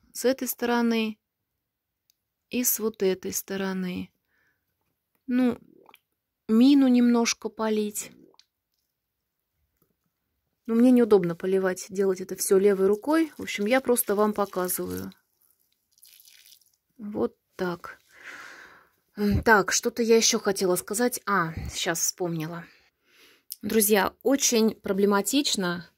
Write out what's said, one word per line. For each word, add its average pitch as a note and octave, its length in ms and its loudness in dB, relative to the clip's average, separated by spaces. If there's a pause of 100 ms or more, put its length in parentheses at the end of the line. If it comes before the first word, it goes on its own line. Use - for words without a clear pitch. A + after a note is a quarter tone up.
(140)
С - 120 -10
этой B3+ 220 -2
стороны A#3 720 -2 (1300)
и B3 120 -4
с - 160 -2
вот G#3+ 240 -4
этой F#3 300 -2
стороны. F#3+ 760 -6 (1200)
Ну, B3 280 0 (920)
мину C4+ 400 6
немножко A#3+ 600 2
полить. G#3+ 640 -4 (2500)
Но A3+ 80 -2
мне A#3+ 160 6
неудобно G#3 440 4
поливать, F#3 540 -2
делать F#3+ 300 -2
это F#3 160 -12
все - 220 2
левой F#3+ 300 4
рукой. D4 500 0
В G3 60 -12
общем, G3+ 220 -6
я B3+ 140 2
просто A#3+ 360 0
вам G#3 180 2
показываю. F3+ 800 -6 (1900)
Вот G#3+ 360 -8 (200)
так. F3 440 -8 (1160)
М, G3+ 280 0
так, G3+ 280 4
что-то - 320 -4
я A3+ 140 4
еще A3 220 2
хотела F#3+ 360 0
сказать. A#3 500 -4
А, F3 280 -2 (200)
щас E3+ 260 -4
вспомнила. E3+ 640 -6 (960)
Друзья, G#3 500 0 (100)
очень A#3 520 2
проблематично G3+ 1200 -2